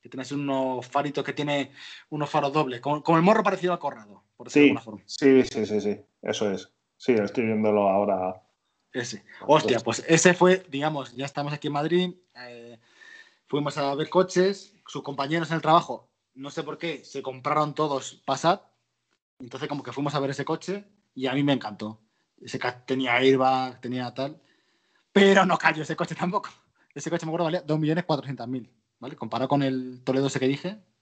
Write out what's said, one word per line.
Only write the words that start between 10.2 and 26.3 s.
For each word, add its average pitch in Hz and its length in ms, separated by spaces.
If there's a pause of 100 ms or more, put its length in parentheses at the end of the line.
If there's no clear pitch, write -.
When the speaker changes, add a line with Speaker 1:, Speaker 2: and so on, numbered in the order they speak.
Speaker 1:
fue, 185 360
digamos, 139 460
ya 135 100
estamos 143 280
aquí 147 140
en 147 60
Madrid, 175 400 (220)
eh, 120 440 (680)
fuimos 143 320
a 139 180
ver 151 140
coches, 185 680 (120)
sus - 160
compañeros 139 480
en 165 40
el 156 60
trabajo, 156 480 (240)
no 135 160
sé 151 140
por 143 140
qué, 151 280
se 139 160
compraron 143 520
todos 143 520
Passat, 160 380 (760)
entonces 131 300
como 143 140
que 127 100
fuimos 143 220
a 147 40
ver 139 120
ese 139 120
coche 180 420 (280)
y 131 140
a 127 60
mí 143 100
me 143 100
encantó. 107 480 (400)
Ese - 180
ca-, 123 260
tenía 131 300
airbag, 131 640
tenía 123 340
tal, 143 280 (720)
pero 196 320
no 175 120
cayó 156 260
ese 156 120
coche 165 200
tampoco. 180 340 (440)